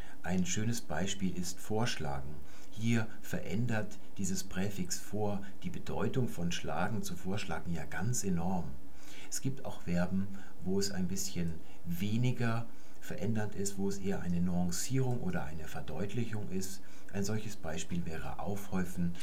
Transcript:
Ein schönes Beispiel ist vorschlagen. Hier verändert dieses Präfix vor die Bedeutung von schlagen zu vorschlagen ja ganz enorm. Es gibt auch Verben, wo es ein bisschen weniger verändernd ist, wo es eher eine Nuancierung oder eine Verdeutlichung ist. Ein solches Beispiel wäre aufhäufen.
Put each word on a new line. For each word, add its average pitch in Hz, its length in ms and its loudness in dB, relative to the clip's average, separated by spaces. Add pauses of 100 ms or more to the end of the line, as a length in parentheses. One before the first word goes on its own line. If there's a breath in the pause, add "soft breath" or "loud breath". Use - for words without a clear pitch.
(240 loud breath)
Ein 90 220 2
schönes 107 340 0
Beispiel 90 580 0
ist - 220 0
vorschlagen. 73 720 0 (380 loud breath)
Hier 113 340 2 (160 loud breath)
verändert 107 760 0 (220 loud breath)
dieses 95 240 0
Präfix - 560 0
vor 104 440 0 (200 loud breath)
die - 80 0
Bedeutung 139 580 0
von 85 220 0
schlagen 87 540 0
zu 90 100 -2
vorschlagen 87 580 0
ja 76 120 0
ganz 98 400 0
enorm. 90 400 0 (640 loud breath)
Es - 100 0
gibt 135 240 0
auch - 180 -2
Verben, 90 440 2 (380 loud breath)
wo 95 160 2
es 95 100 0
ein 90 160 0
bisschen 87 480 0 (300 loud breath)
weniger 113 840 0 (340 loud breath)
verändernd 107 540 0
ist, 98 240 0
wo 98 100 2
es 98 100 0
eher 95 240 0
eine 87 180 2
Nuancierung 90 800 2
oder 127 240 0
eine 151 240 0
Verdeutlichung 107 840 0
ist. 95 320 0 (300 loud breath)
Ein 98 100 0
solches 104 320 0
Beispiel 85 520 0
wäre 80 340 0
aufhäufen. 90 840 0